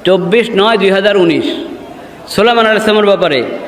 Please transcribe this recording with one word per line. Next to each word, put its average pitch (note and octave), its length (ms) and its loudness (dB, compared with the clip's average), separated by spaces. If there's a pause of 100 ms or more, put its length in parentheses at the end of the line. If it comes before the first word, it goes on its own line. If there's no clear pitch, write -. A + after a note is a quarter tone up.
চব্বিশ F#3 520 2
নয় A3 200 2
দুই F#3+ 140 2
হাজার G3+ 260 2
উনিশ, E3+ 280 2 (840)
সুলাইমান A3+ 380 2
আলাইহিস A3 180 0
সালামের G#3+ 220 2
ব্যাপারে E3 380 2 (240)